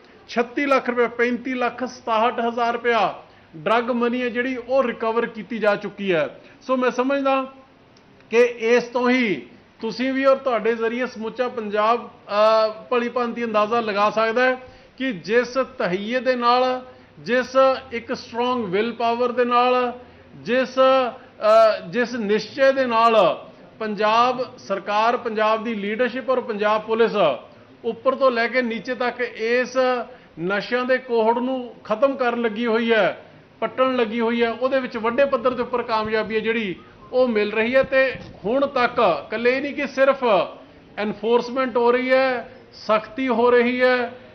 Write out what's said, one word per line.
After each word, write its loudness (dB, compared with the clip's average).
ਛੱਤੀ -4
ਲੱਖ 0
ਰੁਪਏ, 0
ਪੈਂਤੀ -2
ਲੱਖ -4
ਸਤਾਹਠ -2
ਹਜ਼ਾਰ -2
ਰੁਪਇਆ -2
ਡਰੱਗ 0
ਮਨੀ -2
ਹੈ -2
ਜਿਹੜੀ, -4
ਉਹ 2
ਰਿਕਵਰ -2
ਕੀਤੀ -10
ਜਾ 2
ਚੁੱਕੀ -4
ਹੈ। -2
ਸੋ -2
ਮੈਂ 2
ਸਮਝਦਾ -2
ਕਿ 4
ਇਸ 2
ਤੋਂ -2
ਹੀ 0
ਤੁਸੀਂ -4
ਵੀ -2
ਔਰ 6
ਤੁਹਾਡੇ -2
ਜ਼ਰੀਏ -2
ਸਮੁੱਚਾ -6
ਪੰਜਾਬ, -2
ਅ, 2
ਭਲੀ 0
ਭਾਂਤੀ -4
ਅੰਦਾਜ਼ਾ 0
ਲਗਾ 0
ਸਕਦਾ 0
ਹੈ 2
ਕਿ -4
ਜਿਸ -2
ਤਹੀਏ -2
ਦੇ 0
ਨਾਲ, 2
ਜਿਸ -2
ਇੱਕ -6
ਸਟਰੋਂਗ -2
ਵਿਲ -2
ਪਾਵਰ 0
ਦੇ 0
ਨਾਲ, 2
ਜਿਸ, -2
ਅ, 4
ਜਿਸ -2
ਨਿਸ਼ਚੇ 2
ਦੇ 2
ਨਾਲ 4
ਪੰਜਾਬ 0
ਸਰਕਾਰ, -2
ਪੰਜਾਬ 0
ਦੀ -4
ਲੀਡਰਸ਼ਿਪ -2
ਔਰ 0
ਪੰਜਾਬ -2
ਪੁਲਿਸ 0
ਉੱਪਰ -2
ਤੋਂ 4
ਲੈ 0
ਕੇ 0
ਨੀਚੇ -4
ਤੱਕ -4
ਇਸ -2
ਨਸ਼ਿਆਂ -2
ਦੇ 2
ਕੋਹੜ 2
ਨੂੰ -4
ਖਤਮ 0
ਕਰਨ -2
ਲੱਗੀ -2
ਹੋਈ 0
ਹੈ, 2
ਪੱਟਣ 0
ਲੱਗੀ -2
ਹੋਈ 0
ਹੈ, 0
ਉਹਦੇ -2
ਵਿੱਚ -6
ਵੱਡੇ 2
ਪੱਧਰ 0
ਦੇ -6
ਉੱਪਰ -4
ਕਾਮਯਾਬੀ -2
ਹੈ 2
ਜਿਹੜੀ, -2
ਉਹ 2
ਮਿਲ 0
ਰਹੀ 0
ਹੈ। 4
ਤੇ 0
ਹੁਣ 0
ਤੱਕ 0
ਇਕੱਲੇ 0
ਇਹ -4
ਨਹੀਂ -6
ਕਿ -6
ਸਿਰਫ 2
ਐਨਫੋਰਸਮੈਂਟ -2
ਹੋ 4
ਰਹੀ 0
ਹੈ, 0
ਸਖਤੀ -2
ਹੋ 2
ਰਹੀ 4
ਹੈ 0